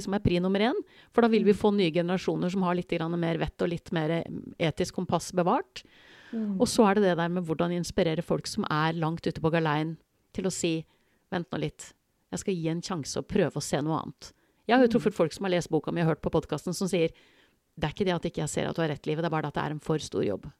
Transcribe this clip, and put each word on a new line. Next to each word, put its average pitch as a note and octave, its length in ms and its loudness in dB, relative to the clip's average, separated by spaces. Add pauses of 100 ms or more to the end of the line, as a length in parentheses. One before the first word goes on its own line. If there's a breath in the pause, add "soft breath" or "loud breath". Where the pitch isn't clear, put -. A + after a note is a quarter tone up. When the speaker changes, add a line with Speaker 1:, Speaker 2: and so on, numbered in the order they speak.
Speaker 1:
liksom G3 140 -4
er G#3 60 0
pri F3 180 2
nummer F#3+ 220 2
én, A#3+ 140 2 (380 soft breath)
for A#3 100 6
da A#3 60 6
vil A3 160 4
vi G3+ 80 8
Speaker 2:
Mm. G3 40 6
Speaker 1:
få G#3 180 4
nye F#3+ 160 4
generasjoner F3 600 0
som F#3+ 120 0
har F3 120 2
litt F3 140 -2
grann E3+ 300 -2
mer E3 180 0
vett D#3 240 -4
og F#3 80 0
litt - 240 -6
mer, E3 340 0
mm, - 320 -12
etisk E3+ 360 -2
kompass F3 380 -2
bevart. F#3 500 0 (500 soft breath)
Speaker 2:
Mm. G#3 280 -2
Speaker 1:
Og - 80 4
så G#3+ 200 6
er G3 60 4
det G#3 80 4
det F3+ 140 4
der E3+ 120 0
med F3+ 160 -2
hvordan E3 280 0
inspirere E3+ 500 0
folk D#3 240 -2
som - 240 -4
er D#3 240 2
langt E3 320 -2
ute - 140 -4
på D#3 120 2
galeien D#3 440 0 (360)
til F#3 120 -6
å F#3 80 0
si, E3 320 -2 (480)
"Vent F3 180 -6
nå - 80 -6
litt, - 340 -8 (380)
jeg F3+ 80 -8
skal G3 160 -4
gi D#3+ 140 -2
en E3 120 -2
sjanse E3 360 -6
og E3 100 -6
prøve F3 300 2
å D3 60 -4
se - 180 -2
noe D3+ 220 -2
annet." - 300 -14 (360)
Jeg A3+ 80 6
har C4 100 8
jo - 20 4
Speaker 2:
Mm. A#3 120 4
Speaker 1:
truffet G#3+ 140 0
folk E3 180 2
som - 120 -8
har F#3+ 60 -2
lest F3 200 0
boka D3+ 220 0
mi E3 100 -2
og D#3+ 40 4
hørt D#3+ 160 0
på F3 80 -2
podcasten D#3 440 -2
som G3 120 -2
sier, E3 240 2 (680 soft breath)
"Det F3 100 -4
er C#3+ 40 -4
ikke G#3 120 -2
det F#3 100 2
at E3 100 -2
ikke F3 180 -4
jeg D3 80 -2
ser C#3 180 -2
at E3 80 -6
du E3+ 60 0
har D#3+ 60 0
rett D3 180 -6
i D3+ 40 -4
livet, D3+ 120 -2
det E3+ 40 -2
er D#3+ 40 0
bare D#3 120 -2
det D3 60 -4
at C#3+ 60 -10
det C#3 100 -2
er D3 60 -4
en D3 100 -6
for D#3 180 -2
stor - 240 -4
jobb." G2+ 380 -4